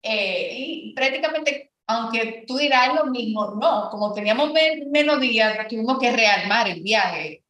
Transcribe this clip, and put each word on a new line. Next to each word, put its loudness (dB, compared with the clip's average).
Eh, -4
y -10
prácticamente, -2
aunque -4
tú -6
dirás 4
lo 2
mismo, -4
no, 2
como -4
teníamos 0
men-, 2
menos 4
días, 2
tuvimos -2
que 2
rearmar 2
el -8
viaje, -2